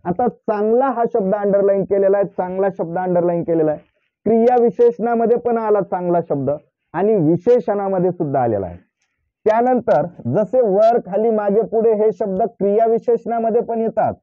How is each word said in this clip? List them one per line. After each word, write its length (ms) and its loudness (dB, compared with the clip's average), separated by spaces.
आता 240 -2
चांगला 580 -2
हा 180 -2
शब्द 200 0
underline 500 0
केलेला 320 2
आहे, 100 0
चांगला 420 -4
शब्द 200 -6
underline 440 0
केलेला 280 0
आहे. 100 -6
क्रियाविशेषणामध्ये 1080 2
पण 220 -2
आला 220 0
चांगला 480 -2
शब्द 220 -2
आणि 220 0
विशेषणामध्ये 960 0
सुद्धा 320 -2
आलेला 240 -2
आहे. 100 -12
त्यानंतर 600 0
जसे 340 0
वर, 460 2
खाली, 240 -2
मागे, 320 0
पुढे 300 0
हे 200 2
शब्द 300 -4
क्रियाविशेषणामध्ये 1160 0
पण 200 -4
येतात 420 -2